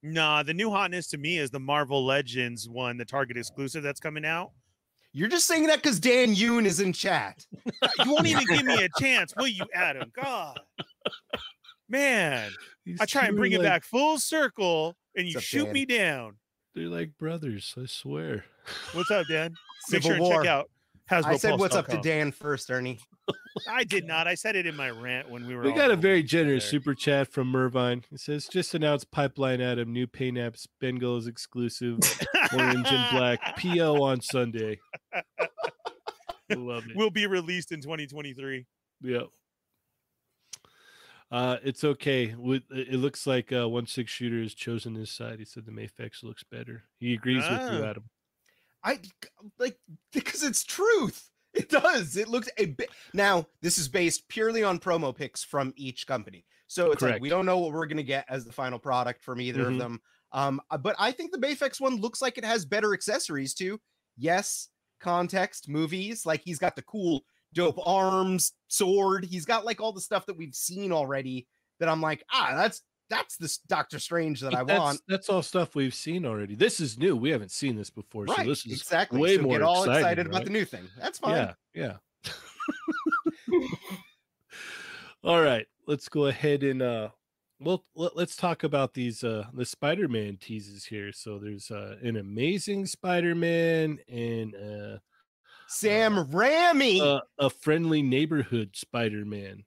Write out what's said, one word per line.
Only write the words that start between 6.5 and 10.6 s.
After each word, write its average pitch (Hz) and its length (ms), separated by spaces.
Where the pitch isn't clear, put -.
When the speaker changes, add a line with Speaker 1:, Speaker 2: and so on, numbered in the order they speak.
Speaker 2:
is 180 160
in 190 140
chat. 143 520
Speaker 1:
<laughs> 254 380
You 247 80
won't 311 140
even 320 200
give 302 180
me - 180
a 185 100
Speaker 2:
<laughs> - 60
Speaker 1:
chance, 254 380
will 262 100
you, 190 180
Adam? 175 400
God. 226 440